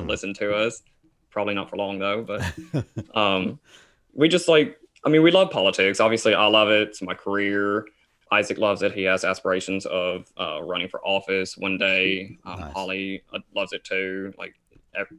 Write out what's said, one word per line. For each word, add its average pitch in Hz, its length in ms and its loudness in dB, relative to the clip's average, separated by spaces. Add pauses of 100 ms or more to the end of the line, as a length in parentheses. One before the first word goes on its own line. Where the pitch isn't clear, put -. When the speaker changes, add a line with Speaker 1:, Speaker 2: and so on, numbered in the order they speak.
Speaker 1:
Mm-hmm. 82 80 -6
Speaker 2:
listen 98 260 -6
to 104 200 -2
us. 113 260 -2 (500)
Probably 104 220 -2
not 95 160 -4
for 92 80 -8
long, 98 220 -4
though, 101 240 -2
but, 104 200 -6 (720)
Speaker 1:
<laughs> - 20 -20
Speaker 2:
um, 98 440 0 (540)
we 151 140 4
just, 170 220 2
like, 156 280 4 (280)
I 143 40 2
mean, 156 120 6
we 165 100 8
love 185 200 4
politics. 98 480 2
Obviously, 110 340 4
I 104 140 4
love 107 220 6
it. 107 200 4
It's - 140 -16
my 90 100 -6
career. 101 720 -2 (460)
Isaac 104 260 2
loves 101 240 0
it. 98 120 0
He 95 100 -4
has 95 200 2
aspirations 95 600 -2
of, 90 400 -4 (120)
uh, 78 260 -6
running 90 260 -4
for - 160 -10
office 95 500 -2
one 95 220 -4
day. 95 680 0
Um, 90 140 -10
Speaker 1:
Nice. 78 140 -10
Speaker 2:
Holly, 95 580 -6
uh, 101 80 -10 (160)
loves 98 180 -10
it - 100 -12
too. 95 560 -6
Like, 92 160 -14 (400)
ev-, 101 120 -6 (120)